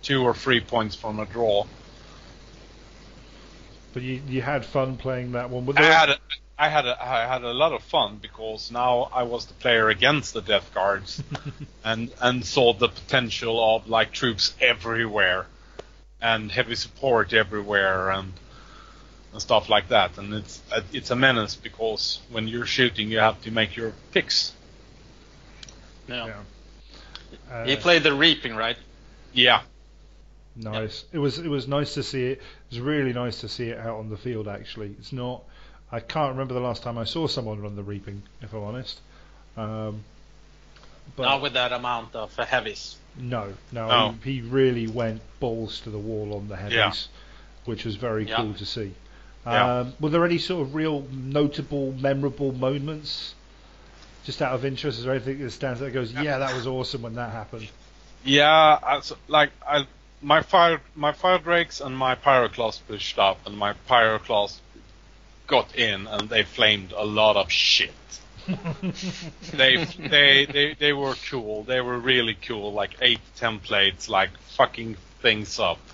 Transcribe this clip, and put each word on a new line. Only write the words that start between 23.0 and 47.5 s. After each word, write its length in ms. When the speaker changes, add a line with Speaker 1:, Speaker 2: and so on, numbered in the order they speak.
Speaker 1:
you 80
have 240
to 80
make 260
your 160
picks. 400
Speaker 3:
Yeah. 180
Speaker 2:
Yeah. 160
Speaker 3:
He 80
Speaker 2:
Uh, 60
Speaker 3:
played 220
the 120
Reaping, 420
right? 200
Speaker 1:
Yeah. 300
Speaker 2:
Nice. 560
It 60
was, 200
it 80
was 220
nice 260
to 80
see 220
it. 140
It 320
was 100
really 320
nice 300
to 60
see 200
it 100
out 200
on 120
the 60
field, 320
actually. 500
It's 140
not, 300
I 80
can't 320
remember 220
the 60
last 220
time 160
I 60
saw 240
someone 340
run 140
the 80
Reaping, 380
if 100
I'm 120
honest. 340
Um, 460
but 80
Speaker 3:
Not 200
with 100
that 200
amount 440
of, 220
uh, 60
heavies. 520
Speaker 2:
No, 360
no, 160
Speaker 1:
No. 260
Speaker 2:
he, 160
he 20
really 460
went 320
balls 440
to 80
the 80
wall 360
on 140
the 80
heavies, 200
Speaker 1:
Yeah. 160